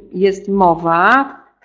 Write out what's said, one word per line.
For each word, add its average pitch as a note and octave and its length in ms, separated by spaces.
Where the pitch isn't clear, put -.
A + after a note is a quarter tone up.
jest F#3+ 380
mowa, F#3 840